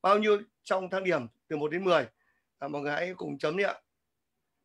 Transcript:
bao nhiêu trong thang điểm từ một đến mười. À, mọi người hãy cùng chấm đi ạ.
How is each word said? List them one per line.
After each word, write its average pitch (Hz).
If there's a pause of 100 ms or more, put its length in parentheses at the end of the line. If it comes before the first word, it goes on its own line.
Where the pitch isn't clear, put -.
bao 208
nhiêu 208 (220)
trong 190
thang 190
điểm 156 (200)
từ 156
một 147
đến 175
mười. 160 (520)
À, 139
mọi 147
người 143
hãy 175
cùng 143
chấm 156
đi 202
ạ. 190 (920)